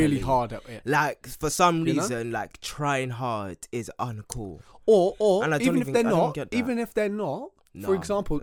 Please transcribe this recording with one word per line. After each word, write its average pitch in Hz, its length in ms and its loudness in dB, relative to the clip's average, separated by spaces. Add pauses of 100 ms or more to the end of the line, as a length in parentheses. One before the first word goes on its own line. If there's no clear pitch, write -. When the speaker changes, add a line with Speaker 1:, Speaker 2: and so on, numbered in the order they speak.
Speaker 1:
really 147 200 4
hard 123 320 0
at 107 160 -12
it. 113 160 -14
Speaker 2:
Like, 147 420 0
for 143 240 -6
some 170 360 4
Speaker 1:
You 160 80 2
know? 151 80 0
Speaker 2:
reason, 120 300 -4
like, 107 280 -8
trying 139 500 -2
hard 113 480 -6 (140)
is 117 260 -6
uncool. 104 600 -8 (260)
Speaker 1:
Or, 196 320 6
or 214 260 4
Speaker 2:
And 160 100 0
I 143 40 0
don't 247 80 0
Speaker 1:
even - 160 4
if - 60 -6
Speaker 2:
even, - 60 -2
Speaker 1:
they're 233 120 2
Speaker 2:
I 226 40 2
don't 175 80 4 (100)
Speaker 1:
not, - 60 -6
Speaker 2:
get 143 160 -8
that. 220 60 -4
Speaker 1:
even 240 220 -2
if 226 160 -6
they're 208 140 0
not, 202 420 -6 (220)
for - 60 -18
Speaker 2:
No, 190 140 -2
Speaker 1:
example, 190 500 0